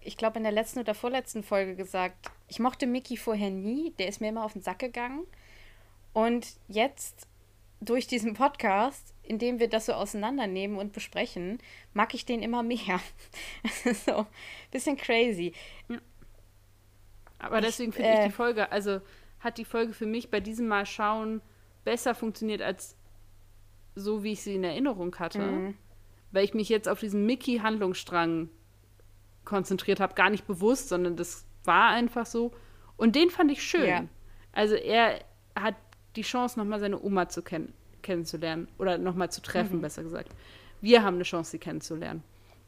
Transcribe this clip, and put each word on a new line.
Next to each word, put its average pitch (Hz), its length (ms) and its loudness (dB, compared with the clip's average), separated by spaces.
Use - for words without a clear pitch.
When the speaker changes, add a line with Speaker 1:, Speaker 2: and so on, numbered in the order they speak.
Speaker 1:
ich - 160 -14
glaub, 220 200 0
in 220 60 -4
der 214 80 2
letzten 226 280 -2
oder 214 160 -2
vorletzten 247 480 -4
Folge 190 320 0
gesagt, 185 560 -4
ich - 120 -12
mochte 247 280 0
Mickey 247 300 -4
vorher 208 340 -2
nie, 226 480 -4
der 185 80 0
ist 202 140 -6
mir 214 80 -2
immer 220 160 -4
auf 214 80 -6
den 196 80 -10
Sack 185 180 -6
gegangen. 254 460 -6
Und 233 340 2
jetzt, - 600 -2
durch 233 260 0
diesen 226 260 -2
Podcast, 233 880 2
in - 160 -6
dem 240 220 -2
wir 233 100 4
das 220 180 0
so 254 60 0
auseinandernehmen 202 840 -2
und 202 160 -6
besprechen, 196 640 -6
mag 214 220 2
ich - 100 -10
den 233 160 -2
immer 233 220 -2
mehr. 202 360 -2
<laughs> - 320 -14
Das - 220 -6
ist 226 200 0
so 233 140 2
ein 214 60 -2
bisschen 269 260 -2
crazy. 220 560 2
Speaker 2:
Ja. 233 100 -10
Aber - 200 0
Speaker 1:
Ich, 220 60 2
Speaker 2:
deswegen 226 260 -2
finde 226 220 4
ich 214 60 6
Speaker 1:
äh, 208 80 6
Speaker 2:
die 202 40 0
Folge, 233 400 0
also 202 280 -2
hat 233 180 -6
die 226 60 -8
Folge 233 280 -2
für 226 140 -6
mich 226 240 -4
bei 208 80 0
diesem 220 280 -2
Mal 202 200 2
schauen 220 540 -2
besser 233 320 0
funktioniert, 214 480 -4
als - 320 -6
so, 208 280 -2
wie 214 80 -2
ich 202 100 -6
sie 202 140 -6
in 190 80 0
Erinnerung 180 560 -2
hatte. 175 200 -4
Speaker 1:
Mhm. 196 360 -2
Speaker 2:
Weil 196 140 4
ich - 80 -4
mich 220 160 0
jetzt 214 200 2
auf 208 100 0
diesen 208 260 0
Mickey-Handlungsstrang 190 1200 0
konzentriert 190 560 0
habe, 190 160 2
gar 190 140 8
nicht 208 180 0
bewusst, 208 420 2
sondern 180 260 0
das - 300 -6
war 190 260 8
einfach 233 380 2
so. 233 240 -2
Und 226 180 6
den 339 160 8
fand 302 200 6
ich - 120 -2
schön. - 240 2
Speaker 1:
Ja. 175 180 2
Speaker 2:
Also 214 240 4
er 220 440 4
hat 208 200 0
die 220 80 -4
Chance, 247 360 -2
nochmal 208 200 -2
seine 202 220 -2
Oma 185 280 2
zu 175 120 -6
kenn-, - 320 -8
kennenzulernen 165 640 -4
oder 185 200 0
nochmal 180 340 -2
zu - 100 -10
treffen, 190 360 -2
Speaker 1:
Mhm. 156 40 -2
Speaker 2:
besser 151 220 -8
gesagt. 165 300 -10
Wir 226 220 10
haben 185 120 4
eine 180 80 0
Chance, 170 280 -4
sie 160 80 -8
kennenzulernen. 165 640 -8